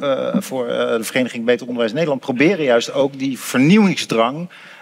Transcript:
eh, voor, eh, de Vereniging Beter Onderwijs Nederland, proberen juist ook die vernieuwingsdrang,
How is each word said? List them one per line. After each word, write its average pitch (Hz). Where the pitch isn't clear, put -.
eh, 127
voor, 123
eh, 120
de 113
Vereniging 120
Beter 120
Onderwijs 117
Nederland, 147
proberen 151
juist 117
ook 139
die 135
vernieuwingsdrang, 147